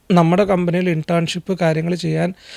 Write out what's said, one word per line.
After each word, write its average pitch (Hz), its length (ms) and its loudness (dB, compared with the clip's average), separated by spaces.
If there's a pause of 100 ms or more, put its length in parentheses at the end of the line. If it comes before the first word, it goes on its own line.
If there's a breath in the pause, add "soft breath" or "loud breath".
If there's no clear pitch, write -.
(120)
നമ്മുടെ 175 320 4
കമ്പനിയിൽ 180 460 0
ഇന്റേൺഷിപ്പ് 170 720 -2
കാര്യങ്ങൾ 165 340 0
ചെയ്യാൻ 165 380 -2 (240 loud breath)